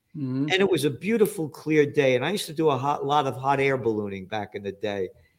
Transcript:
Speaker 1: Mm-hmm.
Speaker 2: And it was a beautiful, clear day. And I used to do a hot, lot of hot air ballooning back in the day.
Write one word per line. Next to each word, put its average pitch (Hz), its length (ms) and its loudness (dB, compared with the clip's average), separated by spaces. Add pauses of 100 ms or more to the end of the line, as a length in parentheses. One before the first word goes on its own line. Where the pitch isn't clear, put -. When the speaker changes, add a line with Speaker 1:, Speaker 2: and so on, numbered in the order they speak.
(160)
Speaker 1:
Mm-hmm. 139 360 -4
Speaker 2:
And 190 100 2
it 196 80 2
was 147 160 0
a 147 60 2
beautiful, 185 580 0
clear 151 380 2
day. 131 280 4
And 123 80 2
I 156 60 -2
used 196 160 -4
to 160 80 -12
do 156 160 2
a 139 80 2
hot, 139 260 -2
lot 143 220 2
of 127 100 -2
hot 135 240 0
air 135 180 2
ballooning 104 500 -2
back 104 260 -6
in 101 80 -10
the 101 120 -6
day. 101 360 -4 (300)